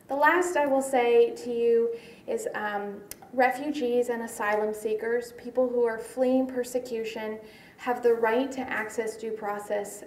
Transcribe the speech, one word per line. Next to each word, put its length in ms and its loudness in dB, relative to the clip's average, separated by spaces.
The 80 -4
last 400 4
I 120 4
will 140 4
say 500 4
to 200 -6
you 380 4
is, 260 -4
um, 480 -4
refugees 760 2
and 140 -4
asylum 500 0
seekers, 600 -4
people 360 -2
who 160 2
are 140 -2
fleeing 480 2
persecution, 880 -6
have 240 -2
the 100 6
right 400 2
to 100 -6
access 560 -4
due 140 -8
process 760 -4